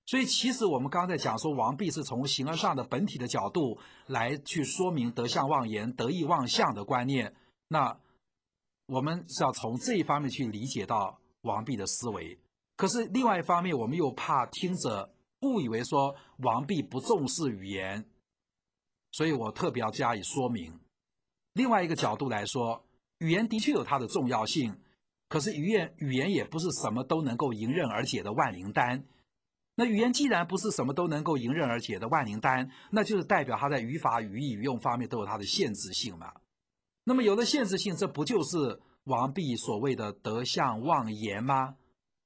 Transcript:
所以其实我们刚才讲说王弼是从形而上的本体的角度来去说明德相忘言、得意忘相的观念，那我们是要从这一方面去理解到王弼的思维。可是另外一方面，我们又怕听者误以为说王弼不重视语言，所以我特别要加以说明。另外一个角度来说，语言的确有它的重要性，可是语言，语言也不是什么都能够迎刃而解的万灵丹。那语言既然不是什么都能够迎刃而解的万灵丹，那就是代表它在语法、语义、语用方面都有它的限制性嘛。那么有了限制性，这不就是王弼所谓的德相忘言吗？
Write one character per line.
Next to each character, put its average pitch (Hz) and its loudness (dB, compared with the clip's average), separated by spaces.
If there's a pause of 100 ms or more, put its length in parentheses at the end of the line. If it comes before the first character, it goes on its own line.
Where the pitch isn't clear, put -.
所 262 0
以 262 2
其 - 2
实 240 2
我 143 2
们 135 -2
刚 180 0
才 180 0
讲 117 0
说 151 -2
王 123 2
弼 196 -2
是 151 -4
从 139 -4
形 135 -2
而 165 -2
上 170 2
的 127 -2
本 185 -2
体 156 -6
的 127 -6
角 104 0
度 131 0 (300)
来 120 0
去 147 -2
说 180 0
明 123 0
德 120 -2
相 139 0
忘 135 2
言、 107 -2
得 120 -2
意 170 0
忘 143 2
相 147 2
的 101 -8
观 123 0
念， 127 0 (360)
那 135 2 (880)
我 131 0
们 165 -2
是 - 0
要 131 4
从 120 -2
这 247 0
一 175 4
方 147 2
面 143 -2
去 127 -2
理 107 -6
解 131 -4
到 101 0 (220)
王 110 -2
弼 131 -4
的 95 -4
思 - 0
维。 87 -6 (360)
可 190 0
是 226 0
另 233 0
外 202 4
一 170 -2
方 175 2
面， 175 0
我 113 0
们 135 0
又 156 2
怕 135 2
听 185 -4
者 110 -4 (280)
误 262 2
以 127 0
为 113 -2
说 139 2 (220)
王 123 2
弼 156 0
不 117 -6
重 156 2
视 151 0
语 98 -8
言， 98 -6 (1080)
所 156 -2
以 160 2
我 113 -2
特 170 -2
别 127 -2
要 110 0
加 123 0
以 95 -8
说 127 0
明。 90 -6 (720)
另 247 2
外 214 4
一 - 0
个 160 0
角 110 0
度 135 -2
来 104 -2
说， 117 -2 (340)
语 160 0
言 214 2
的 220 -2
确 285 2
有 196 2
它 139 0
的 113 -4
重 147 2
要 120 2
性， 107 0 (520)
可 160 0
是 175 -2
语 151 -2
言， 196 2
语 139 -2
言 147 2
也 131 2
不 160 -6
是 175 -2 (160)
什 117 0
么 123 -2
都 160 0
能 120 -2
够 127 0
迎 110 -2
刃 156 0
而 107 0
解 - -2
的 101 -4
万 127 2
灵 92 -8
丹。 127 0 (720)
那 240 2
语 220 2
言 240 4
既 277 2
然 180 4
不 175 -2
是 208 -2
什 - 0
么 135 0
都 175 0
能 156 0
够 165 2
迎 117 -2
刃 151 2
而 120 0
解 107 -6
的 - -4
万 147 2
灵 104 -4
丹， 127 2 (200)
那 214 2
就 214 0
是 170 0
代 175 4
表 123 -2
它 143 0
在 139 0
语 120 -4
法、 120 2
语 104 -6
义、 139 -2
语 101 -6
用 127 0
方 123 0
面 120 -2
都 123 -4
有 104 -2
它 104 -4
的 101 -8
限 123 0
制 98 -6
性 90 -6
嘛。 - -14 (720)
那 254 2
么 262 4
有 202 6
了 233 4
限 262 4
制 190 0
性， 185 -2
这 185 0
不 143 -2
就 180 2
是 143 0 (240)
王 131 0
弼 139 -2
所 107 0
谓 127 2
的 107 -4
德 113 -4
相 123 0
忘 135 2
言 107 -4
吗？ 135 0 (500)